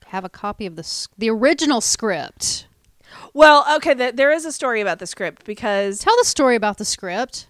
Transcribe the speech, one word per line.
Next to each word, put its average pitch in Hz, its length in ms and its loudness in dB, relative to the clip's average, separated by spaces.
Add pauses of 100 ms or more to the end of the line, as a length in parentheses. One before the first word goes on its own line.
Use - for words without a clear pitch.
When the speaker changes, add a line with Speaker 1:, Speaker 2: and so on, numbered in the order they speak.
Speaker 1:
have 190 180 -10
a 180 40 -14
copy 208 360 -10
of 165 100 -12
the 165 60 -14
s-, - 260 -10 (100)
the 220 120 -2
original 254 520 2
script. - 840 -6 (640)
Speaker 2:
Well, 294 320 8 (120)
okay, 294 180 0
th-, 247 200 -2
there 269 160 2
is 320 140 -2
a 311 60 -10
story 240 300 -4
about 180 180 -4
the 180 80 -14
script - 380 -10
because 202 540 -4
Speaker 1:
Tell 466 180 2
the 494 80 4
story 254 300 2
about 208 220 -2
the 214 80 -10
script. 196 640 -8